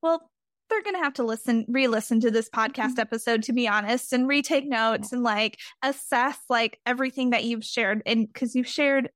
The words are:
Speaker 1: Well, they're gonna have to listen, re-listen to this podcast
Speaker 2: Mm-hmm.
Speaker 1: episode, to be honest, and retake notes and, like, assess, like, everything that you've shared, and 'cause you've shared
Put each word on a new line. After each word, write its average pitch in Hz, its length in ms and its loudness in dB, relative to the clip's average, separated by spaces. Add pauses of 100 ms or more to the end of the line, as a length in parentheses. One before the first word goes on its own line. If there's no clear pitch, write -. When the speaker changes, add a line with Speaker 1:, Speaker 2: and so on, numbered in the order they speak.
Speaker 1:
Well, 330 300 0 (400)
they're 440 140 0
gonna 370 180 -4
have 277 120 -2
to 247 100 -2
listen, 226 420 0
re-listen 240 540 2
to 233 100 4
this 226 180 0
podcast 226 420 -2
Speaker 2:
Mm-hmm. 247 100 -4
Speaker 1:
episode, 226 440 0
to - 80 -4
be 240 140 2
honest, 214 460 0
and 254 160 2
retake 285 400 2
notes 226 440 0
and, 247 120 -2
like, 214 340 0 (240)
assess, 277 560 0 (100)
like, 233 380 0
everything 254 440 0
that 233 120 2
you've 226 220 -4
shared, 214 420 -2
and 220 260 0
'cause 247 220 -4
you've 247 140 0
shared 277 480 2